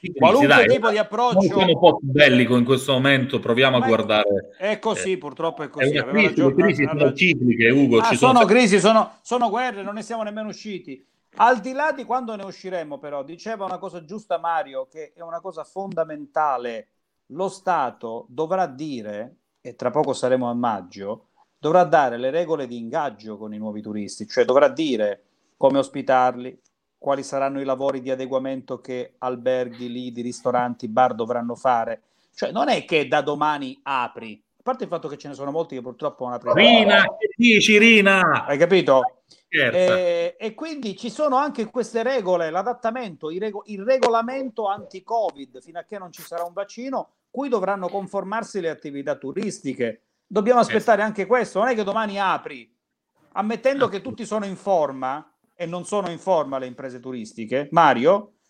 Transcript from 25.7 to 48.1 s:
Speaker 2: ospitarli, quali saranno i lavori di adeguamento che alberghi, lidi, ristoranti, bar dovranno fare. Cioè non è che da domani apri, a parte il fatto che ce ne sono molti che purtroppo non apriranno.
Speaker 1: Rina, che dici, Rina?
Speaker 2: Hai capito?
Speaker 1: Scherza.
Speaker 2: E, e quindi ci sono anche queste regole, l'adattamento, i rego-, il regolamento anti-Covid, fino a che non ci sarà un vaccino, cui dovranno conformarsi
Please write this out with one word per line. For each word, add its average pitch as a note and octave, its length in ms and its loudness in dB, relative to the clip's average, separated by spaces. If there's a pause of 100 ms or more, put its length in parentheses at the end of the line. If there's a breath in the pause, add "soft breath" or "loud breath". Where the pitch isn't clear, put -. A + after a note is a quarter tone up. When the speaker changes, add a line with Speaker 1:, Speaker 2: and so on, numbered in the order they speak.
Speaker 2:
ospitarli, B2+ 800 0 (400)
quali C#3 240 -4
saranno C#3 380 -4
i C#3 40 -6
lavori C3+ 380 -4
di C3 80 -6
adeguamento C3 680 -6
che B2 380 -10
alberghi, B2 720 -4
lidi, B2 300 -10
ristoranti, B2 680 -4
bar A#2+ 280 2
dovranno A#2 400 -4
fare. A#2 480 -2 (320)
Cioè - 160 -6
non C4 180 -2
è F#3 160 0
che D3 240 0
da D3+ 140 0
domani C#3+ 600 -4
apri, A#2 580 -6 (160)
a - 40 -20
parte B3 220 -6
il D3+ 60 -10
fatto D#3+ 180 -8
che C#3+ 80 -14
ce C#3+ 120 -16
ne C#3+ 60 -14
sono C#3 160 -10
molti D#3+ 260 -6
che B2+ 40 -10
purtroppo B2+ 440 -10
non B2 100 -8
apriranno. A#2+ 260 2
Speaker 1:
Rina, A3 420 6 (140)
che G#4 200 -4
dici, A3 420 6
Rina? G3 640 4
Speaker 2:
Hai C#3+ 140 -2
capito? C#3+ 680 4
Speaker 1:
Scherza. E3+ 720 0
Speaker 2:
E, F3 420 -2
e A3 160 -8
quindi C#4+ 400 -10
ci - 140 -12
sono C4+ 280 -2
anche A#3 340 -2
queste A#3 320 -4
regole, F#3 480 -2
l'adattamento, G#3 800 -6
i F3 80 -8
rego-, G3+ 300 -8
il G3+ 140 -12
regolamento A#3+ 840 0
anti-Covid, F#3 960 -8
fino E3 160 -20
a E3 60 -14
che G#3 140 -14
non F3+ 140 -18
ci - 80 -20
sarà E3+ 240 -10
un F3 80 -12
vaccino, G3+ 600 -10 (180)
cui C#4 180 -8
dovranno F#3+ 400 -2
conformarsi G3 720 -8